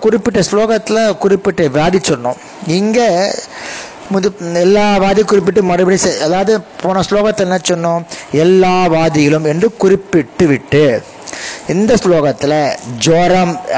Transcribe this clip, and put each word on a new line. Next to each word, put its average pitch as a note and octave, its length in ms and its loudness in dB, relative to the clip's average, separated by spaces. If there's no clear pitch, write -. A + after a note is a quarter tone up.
குறிப்பிட்ட A3 440 0
ஸ்லோகத்துல A3 560 0
குறிப்பிட்ட F#3+ 540 0
வியாதி F3 320 2
சொன்னோம். B2 320 -4
இங்க G#3+ 200 0
முது-, G3 200 0
எல்லா G3+ 220 4
வாதி G3 260 2
குறிப்பிட்டு G3 400 2
மறுபடியும் F3+ 360 0
செ-, C#3 220 -4
அதாவது F#3+ 260 0
போன F#3 260 -2
ஸ்லோகத்துல G#3 400 0
என்ன F3+ 120 -2
சொன்னோம்? E3+ 300 -2
எல்லா F#3 320 4
வாதியிலும் D#3 580 2
என்று F#3 180 0
குறிப்பிட்டு F#3+ 720 0
விட்டு C#3+ 320 2
இந்த G#3+ 200 2
ஸ்லோகத்துல D3+ 500 0
ஜுரம் F3 500 2